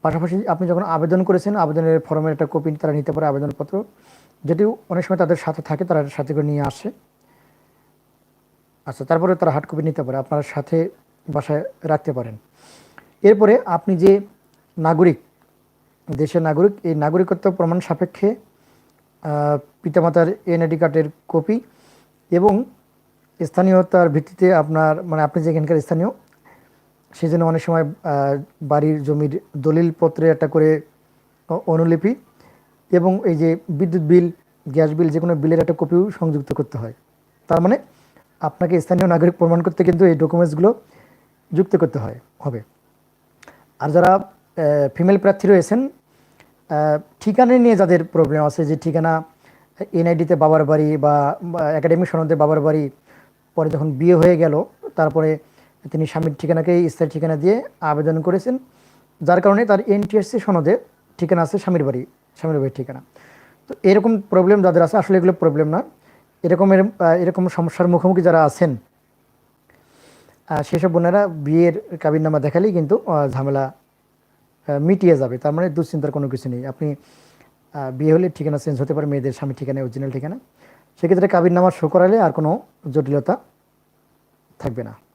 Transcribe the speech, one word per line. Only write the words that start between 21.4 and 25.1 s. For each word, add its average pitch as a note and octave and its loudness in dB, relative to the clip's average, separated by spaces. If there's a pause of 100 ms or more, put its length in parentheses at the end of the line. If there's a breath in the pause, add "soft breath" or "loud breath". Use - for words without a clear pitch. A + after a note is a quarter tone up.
এবং G3 2 (800)
স্থানীয়তার F#3 2
ভিত্তিতে D#3+ 0
আপনার, D#3 0
মানে, D#3 -4